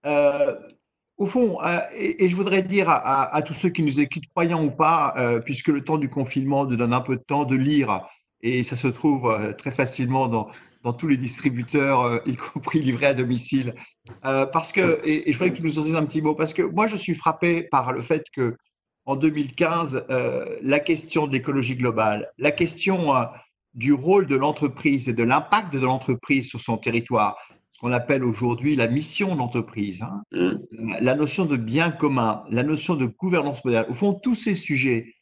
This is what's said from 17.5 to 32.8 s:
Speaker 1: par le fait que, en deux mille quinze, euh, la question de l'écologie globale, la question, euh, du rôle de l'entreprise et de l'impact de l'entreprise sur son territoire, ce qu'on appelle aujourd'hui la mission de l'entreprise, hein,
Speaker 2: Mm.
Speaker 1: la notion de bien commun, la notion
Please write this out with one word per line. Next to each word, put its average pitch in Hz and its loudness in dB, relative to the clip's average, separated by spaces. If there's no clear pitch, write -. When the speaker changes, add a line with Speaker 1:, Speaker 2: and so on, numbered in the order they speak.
Speaker 1:
par 127 0
le 127 -4
fait - -2
que, 120 0
en 135 -2
deux 151 2
mille 147 -2
quinze, 160 -2
euh, 123 -2
la 139 2
question 151 -2
de 135 -4
l'écologie 131 -2
globale, 110 0
la 147 2
question, 170 0
euh, 120 2
du 131 2
rôle 170 4
de 139 2
l'entreprise 139 0
et 117 0
de 117 2
l'impact 151 2
de 139 -2
l'entreprise 131 0
sur 117 -10
son 113 -2
territoire, 113 0
ce - -20
qu'on 123 -2
appelle 127 2
aujourd'hui 120 0
la 117 2
mission 156 0
de 139 -2
l'entreprise, 107 -4
hein, 196 -10
Speaker 2:
Mm. 90 0
Speaker 1:
la 127 2
notion 151 0
de 147 0
bien 131 0
commun, 139 0
la 120 0
notion 151 0